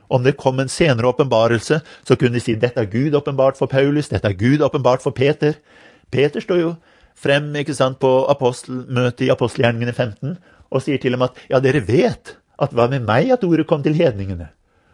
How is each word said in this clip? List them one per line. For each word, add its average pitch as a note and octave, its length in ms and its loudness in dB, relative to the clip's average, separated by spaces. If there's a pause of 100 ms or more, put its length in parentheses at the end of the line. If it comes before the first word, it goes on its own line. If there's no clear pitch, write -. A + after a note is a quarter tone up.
(120)
Om B2+ 120 2
det C#3+ 160 2
kom C3 200 0
en C3 120 -4
senere B2 400 2
åpenbarelse, A#2 680 2 (260)
så C3 80 4
kunne A#2+ 200 0
de A#2+ 80 -4
si, A#2 120 -2
«Dette A#2+ 240 0
har G#2+ 120 -2
Gud C#3 240 0
åpenbart C3+ 440 0
for C3+ 120 -2
Paulus, C#3+ 380 0
dette G#2+ 180 -2
har F#2+ 120 -2
Gud C#3 240 2
åpenbart B2+ 400 0
for C3+ 120 -4
Peter.» D3+ 440 0 (520)
Peter C#3 320 0
står F3+ 160 0
jo E3 120 -2 (440)
frem, D3 400 -2
ikke D3 200 -4
sant, C3 240 -2
på C3+ 100 2 (220)
apostelmøtet B2+ 960 -2
i - 40 4
Apostelgjerningene A#2+ 640 -2
femten, C3 440 -6 (320)
og C3 120 -2
sier C#3+ 160 -2
til B2 160 0
dem B2 120 0
at, - 80 -20 (160)
«Ja, C3 80 4
dere B2+ 240 2
vet C#3 540 -2 (180)
at - 160 -2
det A#2 80 0
var A#2+ 120 4
med C3+ 160 -4
meg C#3 240 2
at B3 160 0
ordet D#3 200 2
kom D3+ 160 0
til D3+ 160 0
hedningene.» G2 500 -2 (440)